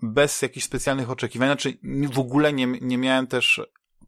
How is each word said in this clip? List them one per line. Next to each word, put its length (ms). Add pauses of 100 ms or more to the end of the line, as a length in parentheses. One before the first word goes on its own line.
bez 400
jakichś 240
specjalnych 440
oczekiwań, 380
znaczy 340
nie, 260
w 100
ogóle 340
nie, 140
nie 320
miałem 280
też 340 (480)